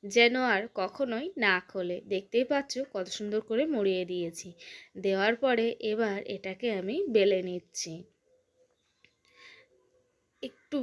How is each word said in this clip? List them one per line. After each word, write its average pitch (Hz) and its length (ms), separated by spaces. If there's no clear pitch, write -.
যেন 233 320
আর 196 100
কখনোই 233 540
না 208 180
খোলে। 180 280
দেখতেই 214 380
পাচ্ছ 277 220
কত 185 140
সুন্দর 208 340
করে 226 240
মুড়িয়ে 202 400
দিয়েছি। 175 440
দেওয়ার 196 380
পরে 233 300
এবার 214 280
এটাকে 190 320
আমি 190 160
বেলে 202 340
নিচ্ছি। 180 520
একটু - 400